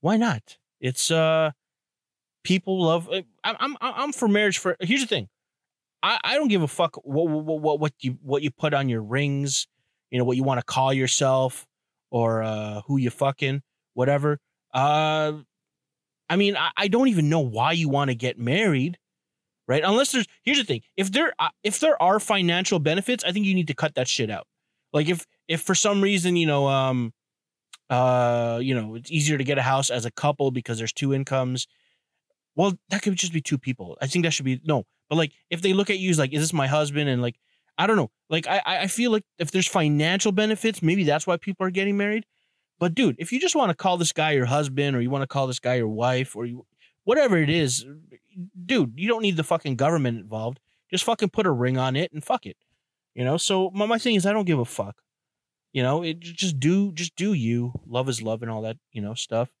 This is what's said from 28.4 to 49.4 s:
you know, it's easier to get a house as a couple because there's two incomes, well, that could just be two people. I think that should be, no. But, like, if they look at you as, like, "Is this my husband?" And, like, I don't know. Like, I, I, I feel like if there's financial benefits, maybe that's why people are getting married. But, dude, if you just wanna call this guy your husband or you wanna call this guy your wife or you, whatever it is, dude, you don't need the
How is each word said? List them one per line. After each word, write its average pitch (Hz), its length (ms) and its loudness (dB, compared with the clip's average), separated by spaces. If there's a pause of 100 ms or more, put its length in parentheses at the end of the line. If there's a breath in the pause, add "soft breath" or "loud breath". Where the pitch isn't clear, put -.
you 131 120 0
know, 110 200 -4
it's 117 160 -14
easier 151 280 0
to 135 60 -2
get 139 140 0
a 131 40 0
house 135 260 2
as 120 160 -2
a 120 60 -6
couple 143 400 0
because 120 280 -6
there's 113 140 -6
two 139 220 -2
incomes, 131 520 -2 (880)
well, 185 200 2 (140)
that 202 120 -4
could 196 140 0
just 170 160 -4
be 165 80 -2
two 139 160 -4
people. 104 460 -8
I 131 40 -2
think 170 180 0
that 160 80 0
should 139 120 -4
be, 131 200 -2
no. 147 200 0 (240)
But, 151 80 0
like, 156 160 2 (180)
if 170 120 -6
they 190 120 2
look 202 160 2
at 196 80 0
you 185 120 0
as, 160 80 4
like, 135 140 2
"Is 147 80 0
this 160 120 0
my 143 140 2
husband?" 147 420 0
And, 127 120 0
like, 120 160 -2 (400)
I 170 100 2
don't 220 100 4
know. - 140 2 (200)
Like, 160 160 -2
I, 196 180 0
I, 180 160 -2
I 196 60 -2
feel 233 240 0
like 214 140 2 (140)
if 165 120 -4
there's 185 160 0
financial 165 680 2
benefits, 214 500 0
maybe 175 220 2
that's 147 220 2
why 175 100 0
people 185 300 -4
are 185 40 0
getting 196 260 0
married. 208 280 -2 (540)
But, 170 160 0
dude, 180 240 2
if 165 120 -8
you 254 100 -2
just 359 140 0
wanna 226 200 2
call 180 220 0
this 170 160 0
guy 156 200 0
your 131 140 2
husband 139 500 0
or 120 40 0
you 123 100 -2
wanna 139 160 -2
call 135 200 -2
this 127 140 -6
guy 123 140 0
your 117 140 0
wife 127 460 -2
or 117 120 -8
you, 120 200 -12 (380 soft breath)
whatever 247 320 4
it 151 140 4
is, 143 340 0 (800)
dude, 175 320 0
you 185 120 -4
don't 226 140 0
need 196 140 2
the 156 80 0